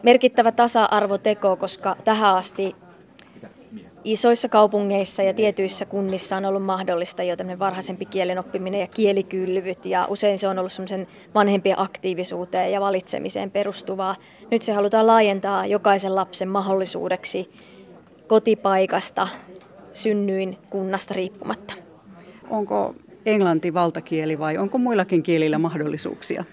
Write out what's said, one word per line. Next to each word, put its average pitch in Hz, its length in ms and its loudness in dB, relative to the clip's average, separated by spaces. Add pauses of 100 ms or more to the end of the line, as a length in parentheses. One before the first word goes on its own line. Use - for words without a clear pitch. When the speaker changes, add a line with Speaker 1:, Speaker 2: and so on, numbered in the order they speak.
Speaker 1:
merkittävä 240 500 6
tasa-arvoteko, 208 1040 2
koska 185 480 -4
tähän 214 300 4
asti 185 420 -4 (1300)
isoissa 233 440 2
kaupungeissa 202 760 2
ja 190 120 2
tietyissä 202 500 -2
kunnissa 190 520 -4
on 190 80 -4
ollut 196 200 -2
mahdollista 185 580 -4
jo 175 140 -2
tämmöinen 185 220 -10
varhaisempi 185 480 -6
kielen 180 320 -2
oppiminen 190 420 -6
ja 180 60 -4
kielikylvyt, 190 1000 -2
ja 185 240 0
usein 202 280 0
se 196 100 -2
on 190 100 -2
ollut 185 140 -4
semmoisen 190 340 -8 (280)
vanhempien 202 460 4
aktiivisuuteen 185 920 -4
ja 196 80 0
valitsemiseen 196 720 -4
perustuvaa. 196 680 -4 (340)
Nyt 226 120 0
se 220 100 -4
halutaan 208 340 4
laajentaa 196 600 4
jokaisen 196 480 2
lapsen 185 340 -2
mahdollisuudeksi 190 1000 -2 (760)
kotipaikasta, 196 1040 2 (680)
synnyin 190 640 -2 (120)
kunnasta 190 440 -6
riippumatta. 190 600 -8 (760)
Speaker 2:
Onko 208 440 -2 (320)
englanti 180 480 2
valtakieli 160 640 -2
vai 156 200 -2
onko 202 200 -2
muillakin 190 440 2
kielillä 156 360 2
mahdollisuuksia? 156 960 -4